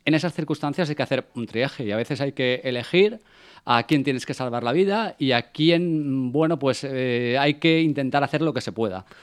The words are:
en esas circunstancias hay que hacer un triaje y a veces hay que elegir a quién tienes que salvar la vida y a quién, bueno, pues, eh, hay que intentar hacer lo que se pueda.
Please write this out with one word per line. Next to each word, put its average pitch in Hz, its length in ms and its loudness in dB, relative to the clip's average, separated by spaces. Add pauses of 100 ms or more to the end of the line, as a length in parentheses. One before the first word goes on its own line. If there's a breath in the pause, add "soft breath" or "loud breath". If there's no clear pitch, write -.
en 151 80 2
esas 160 200 0
circunstancias 151 540 -4
hay 147 80 -4
que 139 80 -2
hacer 127 320 -2
un 120 120 -6
triaje 127 360 -4
y 104 80 -4
a 104 60 0
veces 120 240 -4
hay 139 100 -4
que 127 320 0
elegir 175 560 0 (460 loud breath)
a 117 180 4
quién 139 220 2
tienes 127 200 -2
que 135 80 -6
salvar 120 300 -6
la 120 80 0
vida 196 480 0
y 131 140 2
a 117 180 0
quién, 151 800 0
bueno, 160 280 2
pues, 135 260 0
eh, 123 520 0
hay 147 180 4
que 160 260 4
intentar 139 420 2
hacer 147 180 0
lo 156 120 0
que 123 80 -4
se 113 100 -8
pueda. 92 340 -4 (180 loud breath)